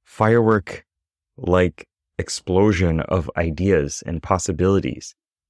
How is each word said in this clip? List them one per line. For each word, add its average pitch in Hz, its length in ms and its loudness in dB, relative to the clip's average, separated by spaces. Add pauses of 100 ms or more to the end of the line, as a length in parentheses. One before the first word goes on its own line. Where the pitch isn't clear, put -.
firework-like - 1800 -2 (300)
explosion 92 800 0
of 76 360 -4
ideas 82 680 0
and 82 180 -8
possibilities, 90 920 -2 (360)